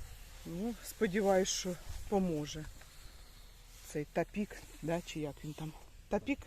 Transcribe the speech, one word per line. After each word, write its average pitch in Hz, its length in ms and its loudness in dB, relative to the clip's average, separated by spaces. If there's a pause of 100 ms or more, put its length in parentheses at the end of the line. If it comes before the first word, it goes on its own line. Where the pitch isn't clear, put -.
(460)
Ну, 196 280 0 (100)
сподіваюсь, 190 640 6
що - 260 0 (340)
поможе. 156 560 4 (1300)
Цей 151 200 0
тапік, 190 440 0 (260)
да, 165 240 2
чи - 140 -4
як 147 140 -2 (100)
він 151 80 -4
там? 156 200 -4 (360)
Тапік? 214 380 2